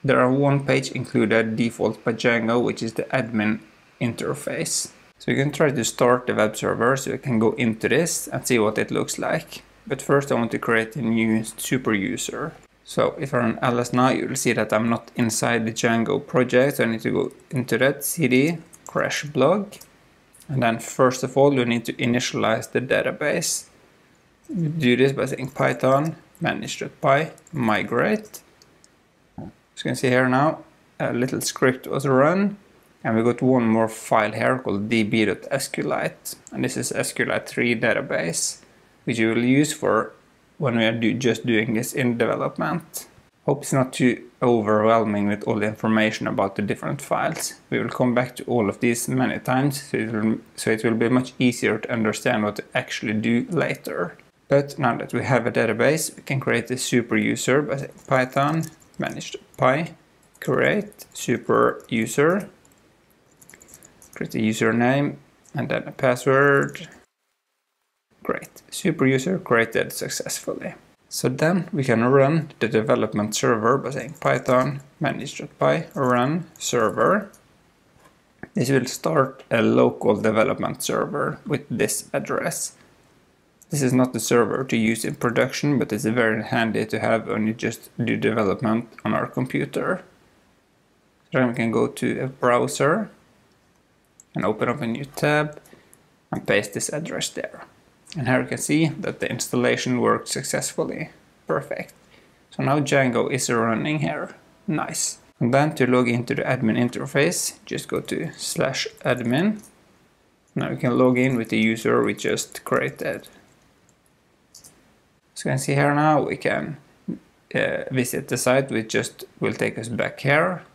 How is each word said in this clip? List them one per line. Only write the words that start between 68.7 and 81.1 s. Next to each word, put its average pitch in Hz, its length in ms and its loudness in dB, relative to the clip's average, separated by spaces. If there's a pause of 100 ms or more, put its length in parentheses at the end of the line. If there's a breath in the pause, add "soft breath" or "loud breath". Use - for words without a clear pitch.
super 160 360 0
user 135 320 2
created - 540 0
successfully. - 800 -8 (340)
So - 200 -4
then 160 440 0
we 139 120 -2
can 117 200 2
run 139 540 4
the 110 100 0
development 110 640 0
server 123 440 2
by 131 120 -6
saying - 300 -8
Python 135 600 0 (200)
manage 147 380 -4
dot - 200 -12
py 147 360 2
run 135 520 0 (120)
server. 123 720 2 (1200)
This 135 160 0
will 127 160 4
start 151 640 0
a 117 120 2
local 117 540 4
development 107 640 0
server - 640 -4